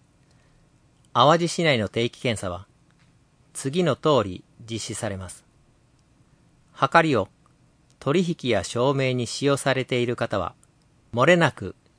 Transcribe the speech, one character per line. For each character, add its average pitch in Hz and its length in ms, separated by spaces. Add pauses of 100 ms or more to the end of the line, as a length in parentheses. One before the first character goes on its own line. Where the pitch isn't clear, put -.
(1120)
淡 143 240
路 170 120
市 - 140
内 147 140
の 104 120
定 120 200
期 - 120
検 117 180
査 98 100
は、 92 180 (840)
次 151 300
の 139 140
通 139 260
り 92 200 (240)
実 110 120
施 107 160
さ 110 140
れ 98 80
ま 92 120
す。 - 160 (1300)
は - 160
か 170 140
り 156 160
を 95 100 (720)
取 156 220
引 165 280
や 98 140
証 127 300
明 135 180
に 123 160
使 - 200
用 139 100
さ 135 160
れ 127 100
て 123 180
い 120 40
る 120 100
方 107 240
は、 - 160 (600)
漏 120 80
れ 175 140
な 160 160
く - 220 (240)